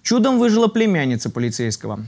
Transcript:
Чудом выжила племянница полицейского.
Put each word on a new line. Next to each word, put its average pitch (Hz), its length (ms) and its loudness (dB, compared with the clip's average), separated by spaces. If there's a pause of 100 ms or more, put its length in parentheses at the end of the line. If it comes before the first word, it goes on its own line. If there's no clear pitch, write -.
Чудом 247 360 2
выжила 226 300 4
племянница 160 600 0
полицейского. 113 800 -4